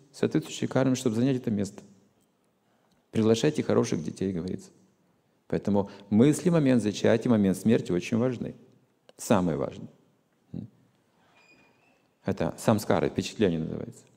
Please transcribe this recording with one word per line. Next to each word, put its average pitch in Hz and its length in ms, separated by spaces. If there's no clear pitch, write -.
соответствующая - 540
карма, 131 280
чтобы 117 200
занять 127 220
это 120 140
место. 101 300
"Приглашайте 113 520
хороших 110 400
детей", - 280
говорится. 90 380
Поэтому 98 420
мысли, 143 380
момент 131 340
зачатия, 107 460
момент 98 280
смерти - 340
очень 87 260
важны. 120 380
Самые 87 400
важные. - 320
Это 95 340
самскара, 101 520
впечатление 85 500
называется. - 440